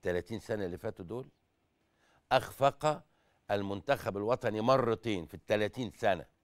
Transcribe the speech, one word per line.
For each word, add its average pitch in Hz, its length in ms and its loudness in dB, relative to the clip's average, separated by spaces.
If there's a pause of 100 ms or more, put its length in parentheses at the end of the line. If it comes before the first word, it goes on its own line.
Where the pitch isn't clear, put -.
تلاتين 90 380 -2
سنة 104 260 -4
اللي 87 120 -6
فاتوا 104 280 -10
دول 110 220 -10 (1040)
أخفق 139 720 2 (480)
المنتخب 101 640 -2
الوطني 107 440 0
مرتين 113 640 2
في - 80 -18
التلاتين 107 580 -2
سنة 92 340 0 (180)